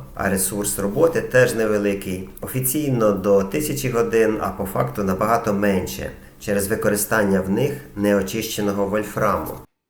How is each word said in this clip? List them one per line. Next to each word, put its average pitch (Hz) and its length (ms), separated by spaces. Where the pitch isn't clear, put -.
а 101 160
ресурс 101 480
роботи 110 420
теж 123 340
невеликий. 101 720
Офіційно 127 720
до 98 300
тисячі 135 480
годин, 110 500
а 95 80
по 98 160
факту 120 400
набагато 107 500
менше, 95 560
через 101 280
використання 104 720
в 92 100
них 127 220
неочищеного 101 880
вольфраму. 104 680